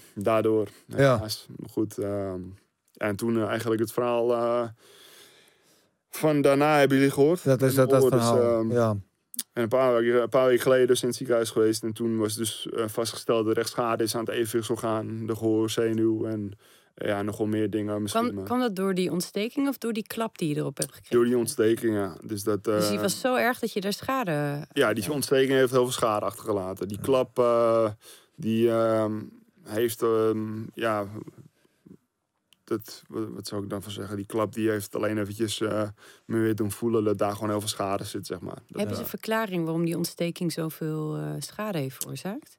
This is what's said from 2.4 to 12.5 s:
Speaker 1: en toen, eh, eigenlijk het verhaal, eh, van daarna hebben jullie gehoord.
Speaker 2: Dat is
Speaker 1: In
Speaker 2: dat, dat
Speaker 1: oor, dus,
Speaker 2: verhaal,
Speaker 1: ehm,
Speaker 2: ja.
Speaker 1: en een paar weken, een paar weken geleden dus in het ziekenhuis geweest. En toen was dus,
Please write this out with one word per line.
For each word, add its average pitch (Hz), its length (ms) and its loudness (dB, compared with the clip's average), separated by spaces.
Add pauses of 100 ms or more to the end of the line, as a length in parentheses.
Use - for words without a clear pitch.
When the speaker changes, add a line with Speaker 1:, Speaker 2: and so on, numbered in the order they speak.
Speaker 1:
en 104 220 -2
toen, 117 220 -2
eh, 107 100 0
eigenlijk 110 340 0
het 107 100 -2
verhaal, 120 420 0
eh, 120 340 0 (1400)
van 151 320 2
daarna 143 380 6
hebben 139 180 6
jullie 139 140 6
gehoord. 143 320 4
Speaker 2:
Dat 131 180 4
is 131 80 6
Speaker 1:
In 113 60 0
Speaker 2:
dat, 127 140 6
dat 135 140 6
Speaker 1:
oor, 127 80 6
dus, 127 80 4
Speaker 2:
verhaal, 117 400 4
Speaker 1:
ehm, 113 120 0
Speaker 2:
ja. 117 180 4 (640)
Speaker 1:
en 120 100 -2
een 113 60 0
paar 127 240 4
weken, 120 280 4
een 113 80 0
paar 131 180 4
weken 123 140 6
geleden 127 260 6
dus 123 140 4
in 127 60 -2
het 120 100 -4
ziekenhuis 117 320 0
geweest. 110 340 2
En 110 100 -6
toen 113 240 -2
was 107 180 -2
dus, 113 400 -6